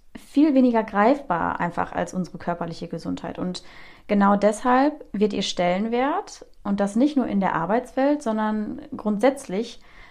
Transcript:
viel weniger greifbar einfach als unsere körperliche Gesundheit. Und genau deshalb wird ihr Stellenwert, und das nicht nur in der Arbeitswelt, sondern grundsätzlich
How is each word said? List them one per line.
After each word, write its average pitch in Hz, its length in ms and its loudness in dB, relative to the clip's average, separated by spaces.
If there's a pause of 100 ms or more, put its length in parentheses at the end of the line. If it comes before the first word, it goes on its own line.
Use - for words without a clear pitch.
(160)
viel 294 380 2
weniger 247 280 4
greifbar 202 760 0
einfach 175 320 -2
als 175 220 -4
unsere 185 240 -6
körperliche 170 500 -6
Gesundheit. 170 500 -8
Und 180 240 -6 (460)
genau 202 280 4
deshalb 254 760 2
wird 202 200 0
ihr 202 100 -2
Stellenwert, 226 1040 -2 (180)
und 202 140 -2
das 202 160 -2
nicht 285 220 2
nur 254 100 2
in 202 140 0
der 185 140 0
Arbeitswelt, 254 680 0
sondern 214 600 -4 (140)
grundsätzlich 214 840 -2 (300)